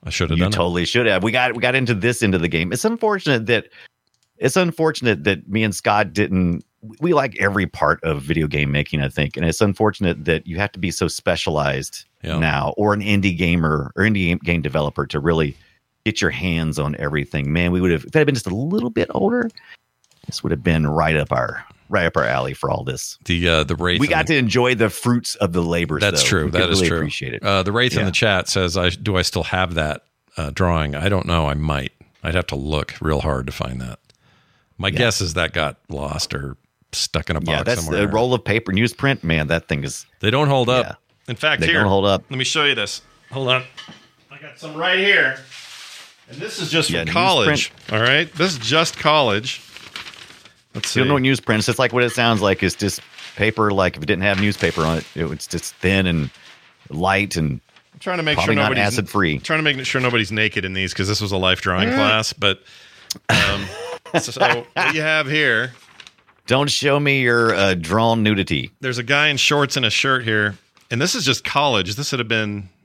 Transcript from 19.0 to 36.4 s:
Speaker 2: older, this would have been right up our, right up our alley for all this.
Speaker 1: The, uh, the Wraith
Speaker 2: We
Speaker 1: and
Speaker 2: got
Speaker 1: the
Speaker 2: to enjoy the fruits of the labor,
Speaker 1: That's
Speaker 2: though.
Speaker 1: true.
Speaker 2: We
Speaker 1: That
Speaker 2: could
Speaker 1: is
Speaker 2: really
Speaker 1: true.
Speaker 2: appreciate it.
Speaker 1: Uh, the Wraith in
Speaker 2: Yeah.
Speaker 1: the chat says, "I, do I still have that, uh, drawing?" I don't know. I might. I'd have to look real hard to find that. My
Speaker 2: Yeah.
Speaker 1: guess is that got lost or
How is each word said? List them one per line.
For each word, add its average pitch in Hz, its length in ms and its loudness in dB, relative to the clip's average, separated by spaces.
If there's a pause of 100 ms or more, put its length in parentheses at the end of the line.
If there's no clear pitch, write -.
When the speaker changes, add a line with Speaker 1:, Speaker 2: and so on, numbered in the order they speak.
Speaker 2:
older, 226 400 0 (760)
this - 180 -8
would 78 80 0
have 69 100 -4
been 80 240 2
right 78 300 2
up 73 160 0
our, - 340 -2 (240)
right 92 160 2
up 82 100 0
our 73 80 2
alley 64 300 -2
for 67 160 -4
all 65 140 -4
this. - 400 -8
Speaker 1:
The, 87 240 0
uh, 80 160 4
the 71 100 -2
Wraith 87 240 0
Speaker 2:
We 143 80 2
Speaker 1:
and - 40 2
Speaker 2:
got 160 180 0
Speaker 1:
the 165 60 4
Speaker 2:
to 143 40 4
enjoy 123 380 2
the 107 140 2
fruits 120 460 0
of 92 160 0
the 87 100 2
labor, 85 360 0
Speaker 1:
That's 95 240 2
Speaker 2:
though. - 60 0
Speaker 1:
true. 87 180 2
Speaker 2:
We 76 60 -2
Speaker 1:
That 87 100 2
Speaker 2:
could 87 80 2
Speaker 1:
is 98 80 2
Speaker 2:
really 90 100 2
Speaker 1:
true. 85 100 0
Speaker 2:
appreciate 69 360 -6
it. - 80 -10
Speaker 1:
Uh, 98 200 2
the 98 100 -2
Wraith 123 220 0
in 113 60 0
Speaker 2:
Yeah. 104 60 0
Speaker 1:
the 92 60 -2
chat 95 360 0
says, 90 280 0
"I, 90 140 2
do 98 260 -2
I 90 60 2
still 87 220 -2
have 92 300 -2
that, 76 300 -2 (320)
uh, 76 180 -6
drawing?" 80 400 2
I 78 140 -2
don't 98 180 0
know. 82 220 2
I 71 60 0
might. 73 380 -2 (300)
I'd 80 120 -4
have 90 140 0
to 71 80 -6
look 73 440 -4
real 78 200 0
hard 67 260 -2
to 65 60 -10
find 64 280 -6
that. 62 180 -12 (800)
My 95 100 0
Speaker 2:
Yeah. 101 100 -2
Speaker 1:
guess 117 220 2
is 85 140 -4
that 82 180 -2
got 73 240 -2 (120)
lost 73 460 -6
or 69 220 -8 (360)